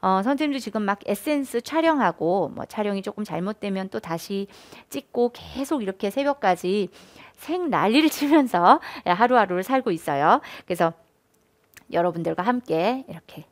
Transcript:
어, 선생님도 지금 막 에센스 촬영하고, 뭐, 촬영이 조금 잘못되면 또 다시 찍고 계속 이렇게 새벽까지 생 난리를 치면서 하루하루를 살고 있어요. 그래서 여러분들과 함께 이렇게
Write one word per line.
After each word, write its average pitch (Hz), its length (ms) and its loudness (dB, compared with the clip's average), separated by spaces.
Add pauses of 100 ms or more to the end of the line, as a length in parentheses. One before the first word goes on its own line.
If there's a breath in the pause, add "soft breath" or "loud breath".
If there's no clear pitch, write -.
어, 190 220 2
선생님도 277 360 -2
지금 220 220 -6
막 202 240 -2
에센스 277 560 -4
촬영하고, 208 880 0
뭐, - 160 -10
촬영이 202 380 -4
조금 208 200 -8
잘못되면 190 680 -6
또 - 100 -8
다시 196 480 -6 (420 loud breath)
찍고 240 440 -2
계속 269 500 -6
이렇게 190 260 -4
새벽까지 202 800 0 (480 loud breath)
생 349 320 -4
난리를 220 400 4
치면서 277 720 4 (240 loud breath)
하루하루를 190 560 2
살고 254 300 0
있어요. 160 500 2 (240 loud breath)
그래서 165 280 0 (960)
여러분들과 165 500 0
함께 240 680 0
이렇게 - 440 -18